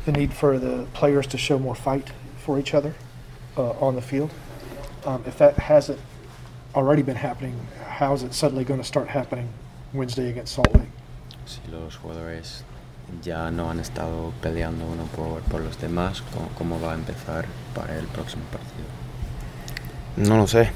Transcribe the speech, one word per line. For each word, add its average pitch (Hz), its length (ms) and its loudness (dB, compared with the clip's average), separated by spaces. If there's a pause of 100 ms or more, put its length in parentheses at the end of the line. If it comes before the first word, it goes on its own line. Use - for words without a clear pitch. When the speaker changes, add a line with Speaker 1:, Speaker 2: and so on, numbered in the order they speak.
Speaker 1:
the 151 80 4
need 143 200 2
for 139 240 6
the 127 360 -2
players 139 340 4
to 131 100 -4
show 135 220 2
more 127 160 0
fight 135 360 0 (260)
for 139 200 0
each 139 160 0
other, 147 200 4 (640)
uh, 123 140 2 (100)
on 131 140 4
the 123 60 -2
field. 139 300 0 (760)
Um, 131 200 -2
if 131 140 -8
that 156 180 10
hasn't 147 420 6 (720)
already 143 280 8
been 127 160 0
happening, 127 420 -4 (380)
how 139 160 4
is 123 100 0
it 123 100 -6
suddenly 131 300 2
gonna 127 200 0
start - 260 0
happening 123 400 -2 (420)
Wednesday 127 380 -2
against 120 240 -6
Salt 120 200 2
Lake? - 180 8 (540)
Speaker 2:
Si - 140 -12 (120)
los 80 260 -10
jugadores 82 680 -10 (600)
ya 82 260 -2
no 82 200 -2
han 85 100 -2
estado 82 600 -4
peleando 82 460 -2
uno 82 300 -6
por, 80 340 -4
por 80 120 -2
los 80 160 -4
demás, 87 440 -2 (100)
¿cómo, 82 240 -6
cómo 82 240 -2
va 82 140 -2
a - 20 -2
empezar 80 500 -4 (280)
para 78 240 -6
el 80 80 -4
próximo 80 460 -8
partido? - 340 -10 (1300)
Speaker 3:
No 107 220 6
lo 104 80 8
sé. 113 300 8